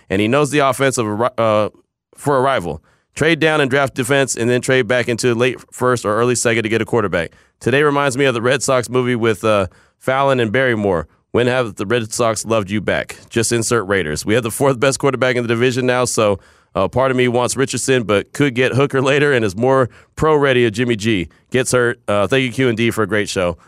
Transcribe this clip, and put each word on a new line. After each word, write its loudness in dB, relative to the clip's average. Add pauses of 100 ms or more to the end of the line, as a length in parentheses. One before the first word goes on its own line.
and 0
he 2
knows 2
the 0
offense 0
of 0
a -4
ri-, 0 (100)
uh, 2 (460)
for 0
a 2
rival. -2 (320)
Trade 0
down 2
and 2
draft 0
defense, 0
and -2
then 2
trade 0
back 0
into 0
late 0 (140)
first -2
or 0
early 2
second 0
to -4
get 0
a -4
quarterback. -2 (260)
Today 0
reminds 0
me 0
of 2
the -4
Red 0
Sox 0
movie 0
with, 0
uh, 2 (320)
Fallon 0
and 0
Barrymore. 0 (240)
When 2
have 0
the -6
Red -2
Sox -2
loved -2
you -2
back? -4 (120)
Just -2
insert 0
Raiders. -4
We 0
have 2
the -6
fourth 0
best 0
quarterback 0
in -2
the -4
division 0
now, 0
so, 0 (360)
uh, 0
part 0
of -2
me 2
wants -2
Richardson, -2
but 0
could 0
get 0
Hooker 0
later 2
and 2
is -4
more 2 (240)
pro-ready 2
if 0
Jimmy 0
G -2 (220)
gets -2
hurt. 0
Uh, 0
thank 0
you, -6
Q 0
and 0
D, 0
for -2
a -2
great -2
show. -2